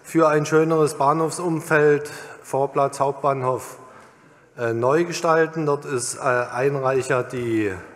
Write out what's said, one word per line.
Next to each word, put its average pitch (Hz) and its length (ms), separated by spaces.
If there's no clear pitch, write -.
für 160 280
ein 151 160
schöneres 156 480
Bahnhofsumfeld, 151 1160
Vorplatz 139 600
Hauptbahnhof, 135 760
äh, 117 140
neu 127 320
gestalten. 160 640
Dort 143 180
ist, 131 320
äh, - 40
Einreicher 131 1040
die 113 500